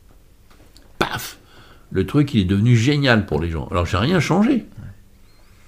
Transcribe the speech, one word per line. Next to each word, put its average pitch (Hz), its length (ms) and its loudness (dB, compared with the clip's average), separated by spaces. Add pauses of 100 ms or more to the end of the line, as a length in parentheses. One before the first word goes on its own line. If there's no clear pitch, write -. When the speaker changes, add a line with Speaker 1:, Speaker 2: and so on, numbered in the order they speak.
(960)
Speaker 1:
paf, - 400 -8 (540)
le 92 140 -2
truc, 147 280 0
il 110 80 2
est 92 40 2
devenu 101 300 4
génial 123 500 2
pour 76 160 -4
les 85 80 -4
gens. 80 200 -6
Alors, 87 160 -2
j'ai 90 120 -2
rien 156 220 0
changé. 202 340 2
Speaker 2:
Ouais. - 380 -8 (760)